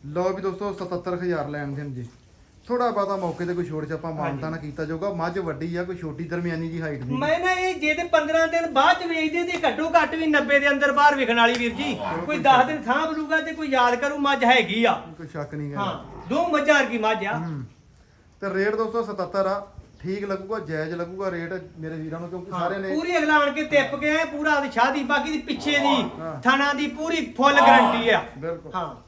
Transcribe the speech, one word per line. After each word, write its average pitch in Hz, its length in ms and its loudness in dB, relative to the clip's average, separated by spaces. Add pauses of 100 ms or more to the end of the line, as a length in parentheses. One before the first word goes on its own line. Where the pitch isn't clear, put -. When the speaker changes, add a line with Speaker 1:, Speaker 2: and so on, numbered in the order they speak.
Speaker 1:
ਲਓ 180 260 -2
ਵੀ 185 100 -6
ਦੋਸਤੋ, 190 300 -4
ਸਤੱਤਰ 180 420 -6
ਹਜ਼ਾਰ 175 340 -4
ਲੈਣ 147 200 -6
ਦੇਣ 139 240 -8
ਜੀ। 123 160 -10 (580)
ਥੋੜਾ 240 240 0
ਬਹੁਤਾ 196 260 -2
ਮੌਕੇ 175 280 -4
ਤੇ 175 100 -2
ਕੋਈ 170 100 -2
ਛੋੜ 151 240 -6
ਛਾਪਾ 160 220 -6
ਮਾਨਤਾ 147 380 -4
ਨਾ 165 80 -6
Speaker 2:
ਹਾਂਜੀ। 147 140 -10
Speaker 1:
ਕੀਤਾ 156 140 -6
ਜਾਊਗਾ। 160 260 -4
ਮੱਝ 175 280 -4
ਵੱਡੀ 165 380 -6
ਆ, 175 80 -2
ਕੋਈ 180 120 -8
ਛੋਟੀ 160 280 -8
ਦਰਮਿਆਨੀ 165 440 -4
ਜੀ 165 120 -6
ਹਾਈਟ 147 220 -6
ਨਹੀਂ। 127 160 -4
Speaker 2:
ਮੈਂ 302 200 2
ਨਾ 370 140 2
ਇਹ 370 220 0
ਜੇ 302 200 0
ਤੇ 339 100 -2
ਪੰਦਰਾਂ 320 440 2
ਦਿਨ 330 240 -2
ਬਾਅਦ 311 280 6
ਚ 349 60 -6
ਵੇਚਦੇ 320 380 0
ਤੇ 349 240 0
ਘੱਟੋ 311 220 -2
ਘੱਟ 320 240 2
ਵੀ 320 120 -2
ਨੱਬੇ 285 320 4
ਦੇ 285 100 2
ਅੰਦਰ 277 240 2
ਬਾਹਰ 285 220 6
ਵਿਕਣ 240 220 0
ਵਾਲੀ 233 220 4
ਵੀਰ 233 140 0
ਜੀ। 285 120 -6
Speaker 1:
ਬਿਲਕੁਲ 170 400 -4
Speaker 2:
ਕੋਈ 196 120 -2
Speaker 1:
ਠੀਕ 170 80 -4
Speaker 2:
ਦਸ 262 140 8
Speaker 1:
ਹੈ। 254 60 8
Speaker 2:
ਦਿਨ 302 180 -4
ਥਾਂ 269 240 0
ਬਲੂਗਾ 311 340 -2
ਤੇ 320 120 -6
ਕੋਈ 311 160 -6
ਯਾਦ 247 260 4
ਕਰੂ 285 240 -2
ਮੱਝ 277 260 0
ਹੈਗੀ 233 400 4
ਆ। 214 80 6
Speaker 1:
ਕੋਈ 160 340 -6
ਸ਼ੱਕ 147 280 -10
ਨਹੀਂ 147 180 -8
ਗਾ। 147 60 -6
Speaker 2:
ਹਾਂ, 175 500 -6
ਦੋ 311 180 0
ਮੱਝਾਂ 294 280 4
ਵਰਗੀ 247 240 2
ਮੱਝ 214 260 0
ਆ। 208 120 -2
Speaker 1:
ਹੂੰ। 160 280 -6 (760)
ਤੇ 196 140 -4
ਰੇਟ 202 200 2
ਦੋਸਤੋ 226 280 0
ਸਤੱਤਰ 196 440 -2
ਆ, 202 200 -2 (360)
ਠੀਕ 196 220 -4
ਲੱਗੂਗਾ, 196 340 -4
ਜਾਇਜ਼ 156 360 -6
ਲੱਗੂਗਾ 185 360 -6
ਰੇਟ 170 220 -6 (260)
ਮੇਰੇ 160 160 -8
ਵੀਰਾਂ 160 260 -8
ਨੂੰ, 175 80 -10
ਕਿਉਂਕਿ 180 240 -10
Speaker 2:
ਹਾਂ, 180 80 -4
Speaker 1:
ਸਾਰੇ 185 180 -2
ਨੇ 190 160 -4
Speaker 2:
ਪੂਰੀ 339 240 0
ਅਗਲਾਣ 302 340 4
ਕੇ 294 120 -2
ਤਿੱਪ 277 320 2
ਕੇ 302 140 0
ਆਏ, 311 140 2
ਪੂਰਾ 294 300 0
ਉਹਦੀ 277 140 0
ਛਾਤੀ, 269 340 2
ਬਾਕੀ 285 280 0
ਦੀ 302 80 -2
ਪਿੱਛੇ 285 400 -2
ਦੀ, 269 320 2 (100)
Speaker 1:
ਹਾਂ। 156 200 -8
Speaker 2:
ਥਣਾ 277 320 2
ਦੀ 285 140 -2
ਪੂਰੀ 311 500 -4
ਫੁੱਲ 277 220 6
Speaker 1:
ਹਾਂ। 269 80 8
Speaker 2:
ਗਾਰੰਟੀ 240 420 6
ਆ। 196 160 4 (140)
Speaker 1:
ਬਿਲਕੁਲ। 165 360 -8
Speaker 2:
ਹਾਂ। 165 200 -6 (140)